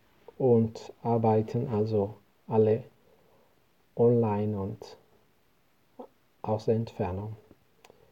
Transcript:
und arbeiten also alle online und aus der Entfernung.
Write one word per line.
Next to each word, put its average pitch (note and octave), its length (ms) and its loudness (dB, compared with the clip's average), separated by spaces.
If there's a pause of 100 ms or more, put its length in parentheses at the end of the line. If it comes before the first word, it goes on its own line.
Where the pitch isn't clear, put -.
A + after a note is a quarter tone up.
(380)
und A2+ 640 2
arbeiten A2+ 680 0
also G#2+ 440 -2 (340)
alle A2 360 2 (1120)
online G#2+ 640 2
und G#2+ 380 -10 (1500)
aus G#2+ 220 -4
der A#2 100 2
Entfernung. G#2+ 640 -6 (720)